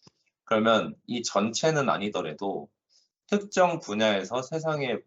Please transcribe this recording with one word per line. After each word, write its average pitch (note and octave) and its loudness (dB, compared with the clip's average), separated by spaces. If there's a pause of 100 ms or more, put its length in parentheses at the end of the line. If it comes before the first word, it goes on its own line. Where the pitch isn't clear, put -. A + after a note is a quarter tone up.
(440)
그러면 G#2+ 2 (120)
이 A#2 -6
전체는 B2 0
아니더라도 - -4 (580)
특정 F#3 2
분야에서 G#2+ 0
세상의 D3 -4